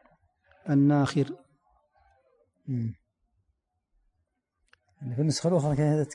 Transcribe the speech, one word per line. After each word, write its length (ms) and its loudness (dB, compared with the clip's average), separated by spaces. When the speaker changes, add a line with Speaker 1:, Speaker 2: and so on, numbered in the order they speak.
Speaker 1:
الناخر. 560 4
Speaker 2:
مم. 260 -6
يعني 140 -10
في 60 -2
النسخة 260 -2
الأخرى 280 0
كهيئة، 400 0